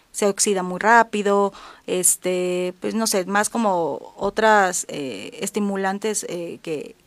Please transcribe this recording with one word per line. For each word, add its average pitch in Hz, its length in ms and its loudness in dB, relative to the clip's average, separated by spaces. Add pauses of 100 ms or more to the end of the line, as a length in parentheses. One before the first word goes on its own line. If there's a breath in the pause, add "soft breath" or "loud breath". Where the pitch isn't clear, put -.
(120)
se - 160 -2
oxida 202 360 0
muy 180 160 -6
rápido, 202 720 4 (340 loud breath)
este, 180 960 -2
pues 208 140 -4
no 220 120 0
sé, 196 180 0
más 202 240 0
como 185 680 -2
otras, 202 720 2
eh, 120 520 -8
estimulantes, 202 880 -2
eh, 170 320 -10
que, - 340 -10 (120)